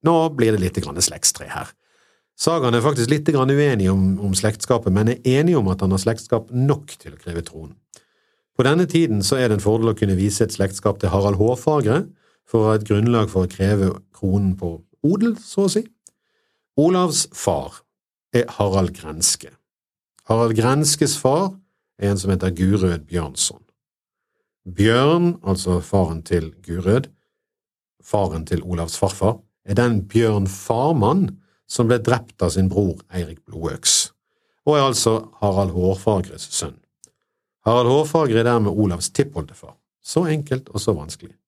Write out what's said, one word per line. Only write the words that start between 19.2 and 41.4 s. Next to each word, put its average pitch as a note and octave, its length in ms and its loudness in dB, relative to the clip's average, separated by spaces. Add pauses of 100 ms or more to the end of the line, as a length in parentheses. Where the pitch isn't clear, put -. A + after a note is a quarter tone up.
Harald A2+ 280 2
Grenskes C#3+ 640 2
far F3 300 0 (500)
er G2+ 120 2
en F#2 80 -2
som G2 120 0
heter F#2 240 -2
Gurød F#2 520 0
Bjørnson. D#2 520 -6 (1040)
Bjørn, C3 720 2 (100)
altså F#2 400 0
faren E2 400 0
til E2 240 -2 (160)
Gurød, F#2 460 0 (920)
faren E2 460 -2
til E2+ 160 -4
Olavs E2+ 320 -6
farfar, G2 400 0 (320)
er G2+ 80 0
den A#2+ 320 2
Bjørn G#2+ 400 2
Farmann C3 800 0 (400)
som A#2 180 0
ble A#2+ 140 4
drept A2+ 400 -2
av F2 140 0
sin F#2+ 160 2
bror F#2 320 0 (100)
Eirik E2+ 320 -8
Blodøks, D2 640 -4 (560)
og D3+ 140 4
er C3+ 100 4
altså A2+ 260 0 (280)
Harald G2 320 0
Hårfagres F#2+ 800 -2
sønn. D2 240 -8 (880)
Harald A#2+ 240 2
Hårfagre D3 480 2
er A#2 80 2
dermed A2+ 240 2
Olavs F2+ 400 0
tippoldefar. - 640 -4 (240)
Så - 320 -4
enkelt C#3+ 400 -4
og G2+ 80 -6
så G#2+ 160 -2
vanskelig. - 380 -14 (140)